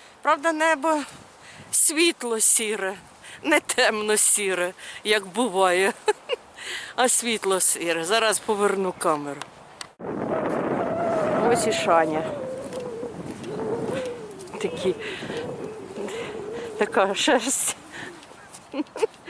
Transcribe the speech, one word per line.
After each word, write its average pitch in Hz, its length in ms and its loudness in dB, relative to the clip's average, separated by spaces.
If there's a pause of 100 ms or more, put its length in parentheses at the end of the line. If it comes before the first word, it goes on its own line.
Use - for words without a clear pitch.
(260)
Правда, 311 260 2
небо 311 480 2 (720)
світло-сіре, 226 1200 2 (500)
не 277 160 4
темно-сіре, 214 1120 2 (300)
як 208 240 2
буває, 190 680 4 (500)
<laughs> - 520 -12
а 247 140 6
світло-сіре. 185 960 2
Зараз 220 340 4
поверну 196 580 0
камеру. 147 440 0 (2000)
Ось - 160 2
і 220 60 2
Шаня. 160 500 2 (2500)
Такі, - 340 -2 (1800)
така 202 380 2
шерсть 254 640 2 (1500)